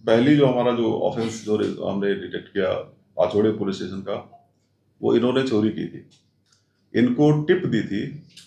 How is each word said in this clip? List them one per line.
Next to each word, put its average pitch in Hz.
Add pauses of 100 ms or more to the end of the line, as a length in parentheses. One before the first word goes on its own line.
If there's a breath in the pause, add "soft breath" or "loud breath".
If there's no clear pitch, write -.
पहली 123
जो 143
हमारा 123
जो 110
offense 110
जो 107
रे-, 95
हमने 101
detect 87
किया 92 (300)
आचौड़े 107
police 98
station 95
का, - (520)
वो 117
इन्होंने 127
चोरी 110
की -
थी। - (840)
इनको 147
tip 180
दी 113
थी 110 (400)